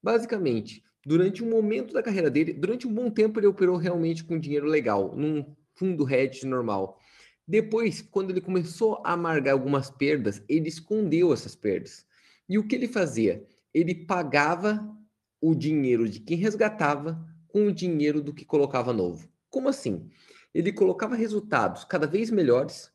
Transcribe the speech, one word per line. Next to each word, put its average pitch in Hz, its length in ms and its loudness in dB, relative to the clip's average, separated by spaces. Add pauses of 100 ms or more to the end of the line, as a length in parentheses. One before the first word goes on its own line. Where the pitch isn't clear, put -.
Basicamente, 202 800 0 (220)
durante 185 380 2
um 226 60 -2
momento 226 420 0
da 233 100 0
carreira 190 280 0
dele, 151 220 2
durante 214 340 -4
um 226 60 -4
bom 233 180 -2
tempo 220 280 2
ele 202 80 4
operou 185 300 4
realmente 165 480 -2
com 165 140 -4
dinheiro 147 280 -2
legal, 113 500 2
num 147 380 -4 (200)
fundo 160 360 -2
hedge 135 360 0
normal. 113 520 -4 (480)
Depois, 214 540 0
quando 190 300 -4
ele 185 100 -2
começou 185 640 -2
a 165 80 -2
amargar 160 400 2
algumas 135 380 0
perdas, 139 580 0
ele 156 180 2
escondeu 175 640 0
essas 110 240 -2
perdas. - 520 -4 (420)
E 185 80 0
o 214 100 2
que 220 80 0
ele 254 140 -2
fazia? 113 560 0 (300)
Ele 165 200 2
pagava 175 960 0 (520)
o 160 120 4
dinheiro 127 540 2
de 101 120 -8
quem 170 180 -4
resgatava 170 840 0 (260)
com 208 180 2
o 202 60 2
dinheiro 151 500 0
do 143 100 -8
que 143 140 -16
colocava 135 480 2
novo. 87 340 -4 (220)
Como 269 180 0
assim? 104 400 -4 (460)
Ele 170 180 0
colocava 196 420 0
resultados 208 680 -2
cada 156 220 -2
vez 214 240 -2
melhores 143 640 0